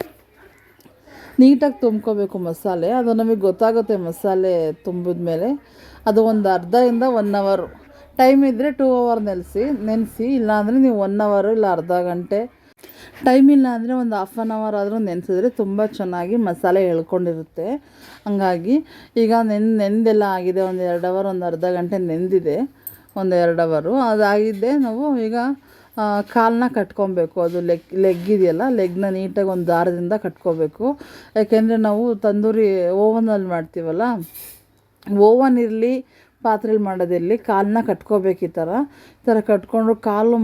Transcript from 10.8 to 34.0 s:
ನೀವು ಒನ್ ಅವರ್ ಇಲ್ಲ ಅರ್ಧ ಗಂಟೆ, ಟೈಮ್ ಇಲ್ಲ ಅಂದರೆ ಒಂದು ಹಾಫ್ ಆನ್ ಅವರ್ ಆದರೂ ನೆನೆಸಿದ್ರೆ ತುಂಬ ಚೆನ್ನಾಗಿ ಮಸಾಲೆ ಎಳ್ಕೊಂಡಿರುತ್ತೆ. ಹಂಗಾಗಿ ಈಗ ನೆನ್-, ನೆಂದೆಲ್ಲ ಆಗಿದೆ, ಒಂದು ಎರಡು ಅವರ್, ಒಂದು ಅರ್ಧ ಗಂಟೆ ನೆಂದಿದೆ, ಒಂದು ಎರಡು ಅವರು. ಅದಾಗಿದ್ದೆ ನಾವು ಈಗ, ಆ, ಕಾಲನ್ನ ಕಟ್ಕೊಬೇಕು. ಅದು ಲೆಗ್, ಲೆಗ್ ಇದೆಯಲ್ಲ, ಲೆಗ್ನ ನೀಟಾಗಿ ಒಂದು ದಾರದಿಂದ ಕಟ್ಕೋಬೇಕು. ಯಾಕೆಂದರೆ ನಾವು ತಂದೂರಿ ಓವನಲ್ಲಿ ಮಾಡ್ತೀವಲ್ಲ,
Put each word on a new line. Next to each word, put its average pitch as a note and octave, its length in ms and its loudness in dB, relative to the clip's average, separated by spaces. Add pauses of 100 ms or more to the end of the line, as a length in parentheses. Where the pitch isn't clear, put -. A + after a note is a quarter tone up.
ನೀವು A#3+ 200 2
ಒನ್ G3 100 -2 (100)
ಅವರ್ G3+ 300 2
ಇಲ್ಲ G#3+ 120 2 (100)
ಅರ್ಧ E3+ 160 -4 (160)
ಗಂಟೆ, F3 300 -4 (880)
ಟೈಮ್ C4+ 280 6
ಇಲ್ಲ C4+ 120 4 (100)
ಅಂದರೆ A#3 240 -6
ಒಂದು A#3 180 -4
ಹಾಫ್ G4 220 -8
ಆನ್ A3+ 160 -4
ಅವರ್ G#3+ 240 -4
ಆದರೂ G3+ 160 -4 (100)
ನೆನೆಸಿದ್ರೆ F3+ 420 -2 (120)
ತುಂಬ G3+ 240 -2 (120)
ಚೆನ್ನಾಗಿ F3+ 380 -4 (120)
ಮಸಾಲೆ F#3 340 0 (120)
ಎಳ್ಕೊಂಡಿರುತ್ತೆ. E3 760 -4 (600)
ಹಂಗಾಗಿ G3 480 -2 (480)
ಈಗ A3 100 2 (180)
ನೆನ್-, G#3+ 300 0
ನೆಂದೆಲ್ಲ G#3+ 420 2 (140)
ಆಗಿದೆ, F#3 320 -2
ಒಂದು F#3 220 -6
ಎರಡು F3 200 -2
ಅವರ್, G3 220 -2
ಒಂದು F3+ 180 -4
ಅರ್ಧ E3 140 -4 (120)
ಗಂಟೆ F3 220 -4 (120)
ನೆಂದಿದೆ, F3 460 0 (640)
ಒಂದು F#3 220 0
ಎರಡು E3+ 260 2
ಅವರು. D#3+ 260 -2 (160)
ಅದಾಗಿದ್ದೆ G#3+ 600 0 (140)
ನಾವು A#3 180 -4 (240)
ಈಗ, A3 80 -4 (680)
ಆ, - 20 -2 (300)
ಕಾಲನ್ನ A#3 320 2 (100)
ಕಟ್ಕೊಬೇಕು. F#3+ 720 -2
ಅದು F3 140 -4 (100)
ಲೆಗ್, E3 180 -2 (160)
ಲೆಗ್ F3+ 320 0
ಇದೆಯಲ್ಲ, F3+ 280 2 (160)
ಲೆಗ್ನ F#3 260 -2 (100)
ನೀಟಾಗಿ F#3+ 400 -2
ಒಂದು F3 180 -4
ದಾರದಿಂದ F3 400 0 (120)
ಕಟ್ಕೋಬೇಕು. D#3+ 600 -4 (540)
ಯಾಕೆಂದರೆ A3 380 2 (100)
ನಾವು G#3 160 0 (220)
ತಂದೂರಿ G#3+ 420 2 (360)
ಓವನಲ್ಲಿ G#3+ 520 0
ಮಾಡ್ತೀವಲ್ಲ, E3 480 -4 (1200)